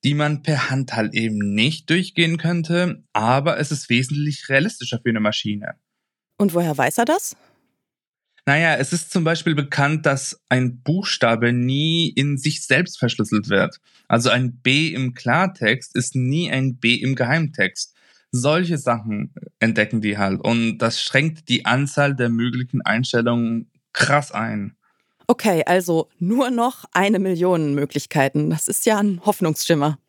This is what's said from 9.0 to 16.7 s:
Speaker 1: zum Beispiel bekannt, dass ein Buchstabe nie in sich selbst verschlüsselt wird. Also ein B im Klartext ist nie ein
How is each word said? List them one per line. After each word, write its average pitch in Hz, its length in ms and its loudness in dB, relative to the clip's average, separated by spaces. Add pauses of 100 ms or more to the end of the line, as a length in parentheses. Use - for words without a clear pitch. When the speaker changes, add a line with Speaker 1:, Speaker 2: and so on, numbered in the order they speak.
Speaker 1:
zum 175 140 0
Beispiel 160 300 0
bekannt, 147 500 0
dass 139 460 -2
ein 127 320 0
Buchstabe 120 720 0
nie 143 560 0
in 143 260 0
sich 143 300 -4
selbst 165 320 0
verschlüsselt 110 500 0
wird. 95 320 0 (260)
Also 117 220 2
ein 123 280 0
B 143 320 2
im 127 260 -4
Klartext 131 840 0
ist - 180 -4
nie 135 360 0
ein 131 260 -2